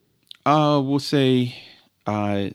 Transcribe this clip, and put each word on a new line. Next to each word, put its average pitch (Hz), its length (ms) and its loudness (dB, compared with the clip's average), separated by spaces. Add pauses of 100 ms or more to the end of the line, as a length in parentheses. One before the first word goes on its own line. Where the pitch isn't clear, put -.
(460)
Uh, 147 360 2
we'll 139 160 0
say, 131 560 0 (520)
uh, 104 480 -4